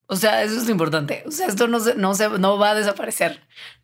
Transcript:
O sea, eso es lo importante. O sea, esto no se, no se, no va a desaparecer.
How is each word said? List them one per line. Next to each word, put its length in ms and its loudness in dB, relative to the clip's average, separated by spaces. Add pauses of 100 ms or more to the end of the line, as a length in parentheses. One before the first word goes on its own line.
O 100 -4
sea, 260 2
eso 160 -2
es 80 -4
lo 60 2
importante. 540 0
O 40 -12
sea, 160 -4
esto 220 0
no 120 0
se, 140 0
no 200 0
se, 140 2
no 300 0
va 120 4
a 40 2
desaparecer. 680 -2 (440)